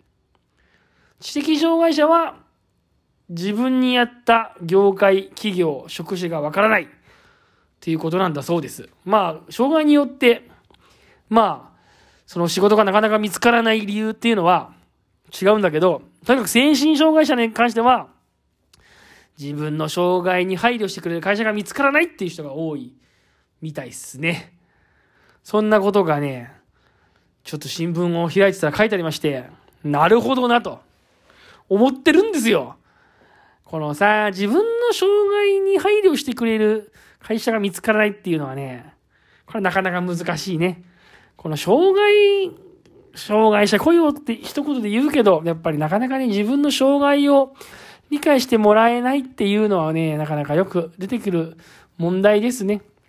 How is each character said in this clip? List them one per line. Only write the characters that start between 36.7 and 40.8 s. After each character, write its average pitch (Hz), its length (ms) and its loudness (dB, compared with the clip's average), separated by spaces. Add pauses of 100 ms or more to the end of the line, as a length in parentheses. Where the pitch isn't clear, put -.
会 220 180 -6
社 220 140 -2
が 220 80 -2
見 202 100 -2
つ - 120 -14
か 220 100 0
ら 214 60 2
な 214 80 2
い 208 40 -2
っ - 40 -6
て 196 160 -10
い 165 60 0
う - 20 -2
の 143 80 -4
は 131 80 -10
ね、 127 400 -12 (500)
こ - 100 -16
れ 226 60 -6
な 190 100 0
か 190 120 0
な 190 80 -2
か 180 100 -2
難 175 380 -4
し 185 160 -6
い 156 40 -4
ね。 175 240 -2 (540)